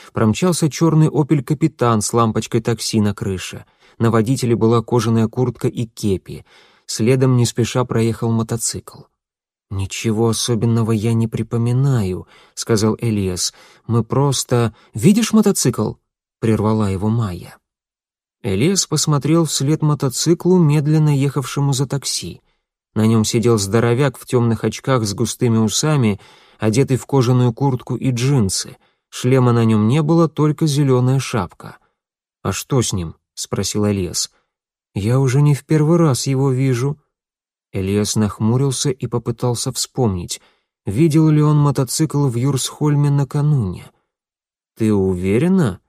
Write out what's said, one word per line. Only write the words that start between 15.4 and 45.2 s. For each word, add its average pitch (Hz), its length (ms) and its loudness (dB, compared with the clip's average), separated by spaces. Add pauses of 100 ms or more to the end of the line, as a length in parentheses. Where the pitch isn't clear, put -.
прервала 107 480 0
его 95 200 -2
Майя. 110 480 -4 (840)
Элиас 127 440 0
посмотрел 151 580 0
вслед 147 380 -2
мотоциклу, 156 760 0
медленно 151 580 4
ехавшему 139 560 -2
за 131 140 -2
такси. - 560 -8 (520)
На 110 120 2
нем 113 180 4
сидел 117 340 2
здоровяк 117 580 0
в - 80 -18
темных 117 380 0
очках 117 420 -2
с 101 100 -2
густыми 117 440 0
усами, 110 640 0 (380)
одетый 127 380 0
в - 80 -4
кожаную 123 480 2
куртку 131 440 -2
и - 140 -2
джинсы. 123 680 -2 (340)
Шлема 127 420 2
на 117 120 2
нем 110 240 4
не 143 140 2
было, 165 260 2
только 151 380 0
зеленая 135 520 2
шапка. - 600 -8 (640)
«А 98 100 -4
что - 300 -2
с - 100 -4
ним?» — 85 240 -6 (180)
спросил - 520 -4
Элиас. 98 440 -4 (640)
«Я 113 260 0
уже 135 220 2
не 147 120 4
в - 100 -8
первый 156 340 2
раз 156 280 0
его 135 240 0
вижу». 131 480 -2 (720)
Элиас 101 440 -2
нахмурился 117 760 0
и - 160 -6
попытался 120 640 -4
вспомнить, 98 680 -4 (460)
видел 156 420 2
ли 151 140 4
он 151 160 4
мотоцикл 143 680 0
в 123 80 -2
Юрсхольме 143 760 0
накануне. 143 800 0 (840)
«Ты 110 200 2
уверена?» — 98 960 0